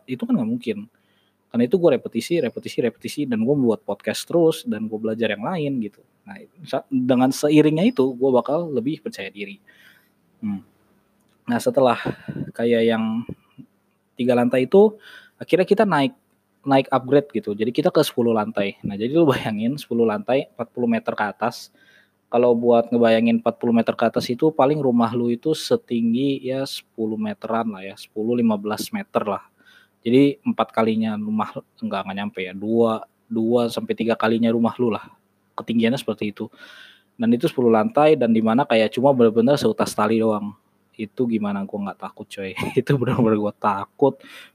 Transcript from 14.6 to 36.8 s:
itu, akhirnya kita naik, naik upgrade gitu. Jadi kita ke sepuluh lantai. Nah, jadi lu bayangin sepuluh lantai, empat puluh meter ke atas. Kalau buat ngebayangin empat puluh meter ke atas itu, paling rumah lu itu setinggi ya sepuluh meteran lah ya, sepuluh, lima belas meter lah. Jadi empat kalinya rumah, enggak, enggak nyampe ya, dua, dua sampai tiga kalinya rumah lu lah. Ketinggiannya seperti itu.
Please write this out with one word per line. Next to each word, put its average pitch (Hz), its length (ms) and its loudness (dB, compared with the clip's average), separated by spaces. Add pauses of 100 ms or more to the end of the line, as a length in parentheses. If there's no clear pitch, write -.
itu, 208 240 6 (480)
akhirnya 170 240 2
kita 208 240 2
naik, 139 240 2 (480)
naik 135 320 4
upgrade 131 400 2
gitu. 104 240 -4
Jadi 113 160 -2
kita 151 160 0
ke 147 160 4
sepuluh 117 240 0
lantai. 104 560 -2
Nah, 104 80 -4
jadi 107 160 -4
lu 165 160 4
bayangin 120 480 0
sepuluh 117 320 -2
lantai, 113 480 -2
empat - 160 -10
puluh 123 160 -6
meter 117 320 -2
ke 107 80 -2
atas. - 480 -8 (580)
Kalau 120 240 4
buat 117 320 4
ngebayangin 117 560 2
empat - 160 -2
puluh 120 160 0
meter 117 160 2
ke 113 160 0
atas 120 240 -2
itu, 156 240 0
paling 147 240 2
rumah 120 320 2
lu 120 160 -2
itu 120 240 -2
setinggi 123 880 -2
ya 131 240 -6
sepuluh 110 560 -8
meteran 110 560 -4
lah 92 80 -16
ya, 98 160 -14
sepuluh, 117 400 -4
lima 113 160 2
belas 104 400 -6
meter 110 320 -4
lah. 98 160 -6 (560)
Jadi 139 400 4
empat 113 320 -2
kalinya 110 480 0
rumah, 107 320 -4 (320)
enggak, 98 240 -6
enggak 98 80 -8
nyampe 101 240 -8
ya, 92 160 -8
dua, 110 480 0 (240)
dua 117 400 0
sampai 113 320 -6
tiga 113 160 0
kalinya 113 320 0
rumah 117 320 2
lu 117 160 0
lah. - 160 -12 (480)
Ketinggiannya 113 400 0
seperti 107 320 -6
itu. - 160 -10 (720)